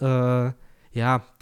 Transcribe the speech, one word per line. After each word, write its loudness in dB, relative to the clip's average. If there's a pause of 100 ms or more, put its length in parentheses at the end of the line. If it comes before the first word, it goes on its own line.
äh, 2 (420)
ja, 0 (200)